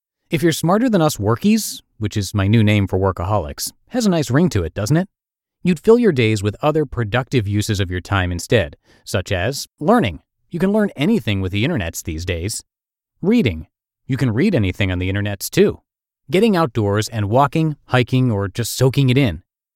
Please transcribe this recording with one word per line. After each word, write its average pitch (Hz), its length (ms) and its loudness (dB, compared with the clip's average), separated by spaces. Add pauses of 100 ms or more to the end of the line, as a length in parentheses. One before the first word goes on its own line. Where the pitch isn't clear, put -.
(300)
If 156 140 -2
you're 165 80 4
smarter 208 400 0
than 196 100 2
us 151 160 0
workies, 151 640 0 (160)
which 107 180 -6
is 104 200 -4
my 95 120 2
new 110 160 4
name 104 220 4
for 95 140 -2
workaholics, 92 720 -2 (160)
has 240 180 -2
a 202 60 4
nice 160 180 0
ring 151 200 4
to 92 140 -2
it, 80 120 -8
doesn't 107 220 0
it? 185 120 -2 (540)
You'd 180 160 0
fill 226 180 6
your 240 140 4
days 110 320 2
with 104 180 -2
other 151 240 0
productive 120 640 -2
uses 101 320 -2
of 95 100 -2
your 90 100 -4
time 90 320 -2
instead, 87 460 -2 (280)
such - 260 -6
as 101 360 -4 (120)
learning. 151 420 0 (300)
You 175 80 -8
can 190 120 0
learn 208 240 0
anything 131 460 0
with 92 100 -4
the 104 140 0
internets 101 380 -4
these 80 200 -8
days. 90 400 -6 (600)
Reading. 156 440 0 (380)
You 131 120 -4
can 127 140 0
read 165 220 0
anything 98 380 0
on 90 80 -2
the 92 120 -2
internets 101 380 -6
too. 170 320 0 (480)
Getting 196 260 2
outdoors 107 540 0
and 104 180 -4
walking, 143 480 2 (100)
hiking, 127 460 2
or 101 160 -2
just 113 280 -6
soaking 127 340 2
it 123 80 4
in. 127 240 0 (340)